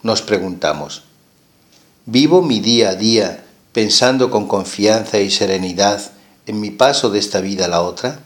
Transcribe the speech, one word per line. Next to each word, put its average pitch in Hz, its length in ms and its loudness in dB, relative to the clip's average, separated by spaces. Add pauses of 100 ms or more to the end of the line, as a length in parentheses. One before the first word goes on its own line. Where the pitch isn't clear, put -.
Nos 110 200 -2
preguntamos, 85 800 -4 (1000)
¿vivo 151 360 4
mi 127 180 0
día 110 300 2
a 92 60 -2
día 104 500 0 (260)
pensando 123 600 2
con 104 180 -2
confianza 104 720 0
y 98 120 0
serenidad 95 800 -2 (340)
en 107 140 -8
mi 104 120 -8
paso 131 380 2
de 101 100 0
esta 98 200 -2
vida 95 260 -4
a 87 40 -4
la 85 120 0
otra? 104 440 -6